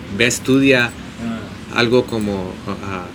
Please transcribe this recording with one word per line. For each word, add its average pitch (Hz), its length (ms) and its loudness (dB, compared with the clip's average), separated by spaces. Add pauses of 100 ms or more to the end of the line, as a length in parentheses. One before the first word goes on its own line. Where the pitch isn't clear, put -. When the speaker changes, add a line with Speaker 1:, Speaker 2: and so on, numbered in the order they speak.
(180)
Speaker 1:
ve, 113 80 4
estudia 131 640 4
Speaker 2:
Ah. - 920 -8
Speaker 1:
algo 123 260 4
como, 101 460 -4 (320)
ah, 95 320 -6